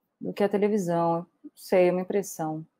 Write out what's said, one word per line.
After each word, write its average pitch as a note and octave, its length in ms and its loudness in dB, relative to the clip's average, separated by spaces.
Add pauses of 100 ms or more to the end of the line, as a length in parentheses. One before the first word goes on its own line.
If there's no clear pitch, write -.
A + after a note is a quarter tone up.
(200)
do F#3 140 -8
que G#3 100 0
a G3 40 2
televisão. F3 800 0 (160)
Não D4 120 -18
sei, F3+ 340 4
é - 20 4
uma F3+ 120 0
impressão. D#3+ 640 -4 (140)